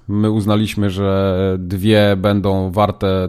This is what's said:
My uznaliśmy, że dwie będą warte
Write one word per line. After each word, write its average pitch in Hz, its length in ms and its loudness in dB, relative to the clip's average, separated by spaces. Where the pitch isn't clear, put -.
My 104 220 0
uznaliśmy, 104 600 0
że 95 680 0
dwie 101 580 2
będą 95 540 0
warte 95 580 0